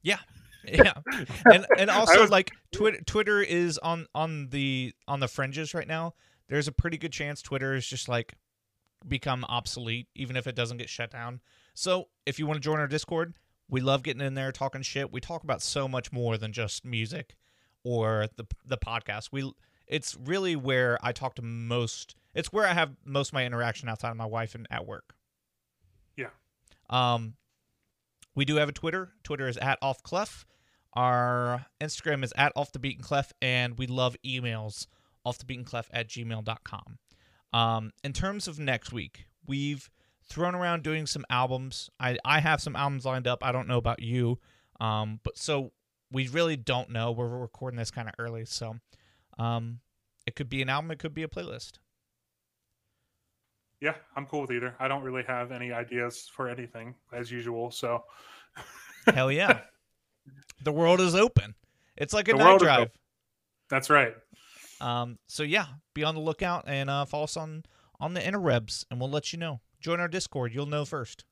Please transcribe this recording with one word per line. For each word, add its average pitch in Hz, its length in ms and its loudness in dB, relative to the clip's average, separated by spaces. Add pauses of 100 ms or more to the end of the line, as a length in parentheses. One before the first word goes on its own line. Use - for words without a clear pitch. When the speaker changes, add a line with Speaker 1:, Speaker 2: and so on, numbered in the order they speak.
Speaker 1:
Yeah. 196 180 0
<laughs> - 60 -20 (380)
Yeah. 196 260 8 (540)
And, 196 200 12 (120)
and 202 140 4
Speaker 2:
<laughs> - 0 -
I 185 40 4
Speaker 1:
also, 202 240 10
Speaker 2:
was 220 100 10
Speaker 1:
like, 190 220 6 (220)
Twi-, 208 320 2
Twitter 208 360 2
is 175 360 2
on, 165 360 -4
on 151 360 -2
the, 135 440 -2 (140)
on 139 140 -2
the 123 80 0
fringes 139 440 -4
right 165 140 -4
now. 160 280 -4 (340)
There's 143 180 0
a 147 60 -6
pretty 165 240 2
good 147 160 -6
chance 147 280 -6
Twitter 135 340 -2
is 127 120 -4
just, - 220 -8
like, 120 240 -2 (760)
become 127 380 -2
obsolete, 120 720 -6
even 131 200 -6
if 127 120 -2
it 123 80 -6
doesn't 120 200 -2
get 117 140 -12
shut 117 220 -8
down. 123 280 -10 (360)
So 185 340 0 (160)
if 139 140 -4
you 156 60 0
wanna 151 140 -2
join 151 200 0
our 143 100 0
Discord, 165 460 -2 (340)
we 131 100 2
love 131 240 2
getting 143 180 -4
in 135 120 -2
there, 135 180 -4
talking 135 300 -6
shit. 139 320 -4
We 127 80 -6
talk 165 240 -10
about 131 160 -2
so 139 260 -2
much 131 240 -4
more 117 260 0
than 110 140 -6
just 107 320 -6
music 117 540 -6 (480)
or 110 500 2
the, 117 100 -14 (200)
the 127 120 -4
podcast. 110 540 -6
We, 135 180 -4 (380)
it's - 320 -4
really 175 380 -2
where 127 440 2
I 123 120 -2
talk 127 220 -6
to 123 60 -10
most, 117 720 -4 (180)
it's - 180 -4
where 208 160 4
I 180 60 4
have 165 180 2 (140)
most 139 240 0
of - 40 -14
my 131 120 0
interaction 120 420 -4
outside 117 240 -6
of 113 60 -10
my 113 80 -6
wife 113 300 -6
and 117 140 -14
at 120 160 -6
work. - 300 -14 (1000)
Speaker 2:
Yeah. 127 140 -8 (580)
Speaker 1:
Um, 120 460 2 (1000)
we 139 80 2
do 147 140 2
have 147 100 4
a 143 60 -8
Twitter. 180 400 -6 (100)
Twitter 135 240 -4
is 120 100 -4
at 131 240 0
off 135 220 -2
clef. - 420 -4 (480)
Our 123 720 0 (140)
Instagram 147 440 -4
is 120 120 -6
at 139 200 4
off 143 160 -4
the 135 80 -10
beaten 131 240 -6
clef, 143 280 -2 (100)
and 123 360 0
we 127 80 -4
love 127 300 0 (100)
emails, 117 600 -6 (360)
off 123 140 -4
the - 80 -18
beaten 127 180 -10
clef 117 300 -8
at 117 160 -4
gmail 113 340 -6
dot 110 200 -6
com. - 340 -14 (560)
Um, 113 380 2 (120)
in 143 80 -6
terms 196 360 -4
of 156 100 -10
next 135 340 -2
week, 107 360 -10 (180)
we've 139 440 -4 (380)
thrown 175 280 -2
around 175 260 -2
doing 156 240 -4
some 139 240 -6
albums. 127 720 -2
I, 123 260 0
I 147 140 6
have 151 200 4
some - 160 -6
albums 139 300 -2
lined 131 220 -2
up. 123 160 -2
I 131 80 0
don't 127 160 -2
know 123 100 2
about 117 240 -2
you, 120 380 0 (400)
um, 107 440 -2
but - 140 -8
so 139 340 -2 (400)
we 131 160 0
really 160 300 2
don't 123 320 -2
know. 117 220 -2
We're 120 160 -2
recording 123 500 -8
this 113 140 -6
kinda 113 260 -8
early, 117 280 -8
so, 113 300 -8 (600)
um, 117 420 -2 (460)
it - 100 -8
could 131 140 -8
be 135 140 -2
an 131 60 -2
album. 151 200 -2
It 156 80 -8
could 156 160 -8
be 156 100 -6
a 156 40 -6
playlist. 165 460 -10 (2000)
Speaker 2:
Yeah, 151 140 -2 (220)
I'm 139 100 -8
cool 147 160 -4
with 131 100 -4
either. 120 280 -4
I 131 80 0
don't 139 160 -2
really 127 240 -6
have 123 240 -4
any 123 200 -8
ideas 120 600 -6
for 127 160 -6
anything, 120 460 -12 (180)
as 120 180 -8
usual, 117 380 -6
so. 120 360 -4 (500)
<laughs> - 580 0
Speaker 1:
Hell 131 180 4
yeah. 160 280 4 (1040)
The 147 120 -2
world 170 260 6
is 180 160 4
open. 202 400 4 (400)
It's 143 180 -4
like 208 140 2
a 226 60 6
Speaker 2:
The - 40 6
Speaker 1:
night 214 80 8
Speaker 2:
world 190 160 12
is 175 40 10
Speaker 1:
drive. 135 160 8
Speaker 2:
open. 113 100 0 (800)
That's 135 200 0
right. 139 240 8 (680)
Speaker 1:
Um, 120 360 -2 (100)
so - 160 -4
yeah, 165 220 2 (280)
be 151 100 -2
on 156 100 2
the 160 80 -4
lookout 165 460 -2
and, 139 220 -2
uh, 143 160 0
follow 151 180 -4
us - 140 -6
on, 156 260 -8 (380)
on 160 120 -4
the 180 60 -2
interwebs, 156 720 2
and 123 80 -4
we'll 131 100 -2
let 147 220 -2
you 170 80 -10
know. 156 220 -8 (180)
Join 170 220 0
our 175 80 0
Discord. 139 440 -4
You'll 143 120 -4
know 147 180 -2
first. 135 480 -8